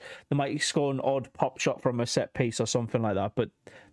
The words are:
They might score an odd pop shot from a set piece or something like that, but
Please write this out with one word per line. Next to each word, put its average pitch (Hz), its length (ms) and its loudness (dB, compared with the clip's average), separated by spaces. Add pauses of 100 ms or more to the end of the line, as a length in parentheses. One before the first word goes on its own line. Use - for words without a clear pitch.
(280)
They 143 80 0
might 143 260 -2
score 143 280 0
an 135 100 -2
odd 135 320 0
pop - 280 0
shot 131 200 0
from 120 200 0
a 117 60 0
set - 280 0
piece 120 260 0
or 113 60 0
something 117 360 0
like 104 120 2
that, 98 220 0
but 117 140 0 (420)